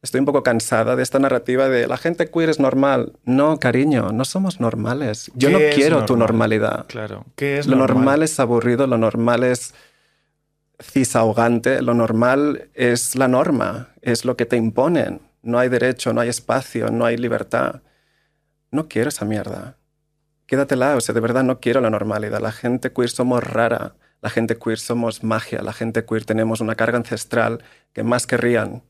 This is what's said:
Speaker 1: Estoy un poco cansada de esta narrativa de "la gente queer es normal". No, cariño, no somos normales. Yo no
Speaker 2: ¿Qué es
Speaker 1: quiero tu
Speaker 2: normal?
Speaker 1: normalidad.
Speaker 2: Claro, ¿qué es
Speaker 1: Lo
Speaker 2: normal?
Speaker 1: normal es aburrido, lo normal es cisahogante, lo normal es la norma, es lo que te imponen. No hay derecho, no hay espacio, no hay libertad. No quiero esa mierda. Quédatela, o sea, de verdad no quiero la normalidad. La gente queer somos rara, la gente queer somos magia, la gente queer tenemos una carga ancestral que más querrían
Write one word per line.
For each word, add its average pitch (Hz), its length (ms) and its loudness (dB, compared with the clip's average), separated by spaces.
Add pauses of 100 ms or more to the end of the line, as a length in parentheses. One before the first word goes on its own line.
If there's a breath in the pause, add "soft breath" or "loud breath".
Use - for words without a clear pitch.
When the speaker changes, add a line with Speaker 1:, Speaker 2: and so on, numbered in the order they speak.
Speaker 1:
Estoy - 180 -2
un 139 60 2
poco 139 180 2
cansada 117 540 2
de 127 60 0
esta 131 140 -2
narrativa 135 520 2
de 123 180 2
"la 127 100 -2
gente 170 320 -4
queer 165 200 0
es 156 100 0
normal". 131 540 2 (100)
No, 143 360 2
cariño, 123 520 2
no 120 140 -2
somos 190 340 -4
normales. 117 720 -4
Yo 127 160 2
no - 100 6
Speaker 2:
¿Qué 151 100 6
es 147 60 2
Speaker 1:
quiero 143 300 4
tu 123 120 2
Speaker 2:
normal? 113 100 4 (320)
Speaker 1:
normalidad. - 280 -2
Speaker 2:
Claro, 107 380 -12 (120)
¿qué 139 200 -2
es 143 100 -4
Speaker 1:
Lo 131 100 4
Speaker 2:
normal? 131 200 4
Speaker 1:
normal 139 260 4
es 156 160 -2
aburrido, 120 460 2
lo 123 120 2
normal 117 480 2
es 123 280 -2 (1080 soft breath)
cisahogante, 117 1000 2
lo 120 120 0
normal 123 800 2
es 120 420 0
la 131 120 2
norma, 127 640 0 (120)
es 117 240 -2
lo 127 100 -2
que 117 100 -2
te 120 120 0
imponen. 117 640 0 (200)
No 120 180 0
hay 127 100 2
derecho, 120 440 0
no 117 80 0
hay 120 80 0
espacio, 117 600 -4
no 117 160 0
hay 117 120 0
libertad. 120 640 -4 (880)
No 156 180 -4
quiero 120 200 -2
esa - 160 -8
mierda. 107 520 -8 (680)
Quédatela, 139 500 2
o 120 40 0
sea, - 140 -4
de 117 60 0
verdad 120 220 0
no 127 160 0
quiero 123 200 2
la 117 100 0
normalidad. 107 520 -4
La 110 100 -4
gente 123 400 -4
queer 120 180 -2
somos 123 340 0
rara, 117 520 -2 (260)
la 107 80 -4
gente 113 280 -2
queer 110 220 -4
somos 117 440 -4
magia, 110 380 -4
la 101 120 -8
gente 113 320 -4
queer 110 200 -4
tenemos 113 340 0
una 110 160 -2
carga 117 220 0
ancestral 117 680 -4 (300 soft breath)
que 110 100 -8
más 120 240 0
querrían 120 640 -2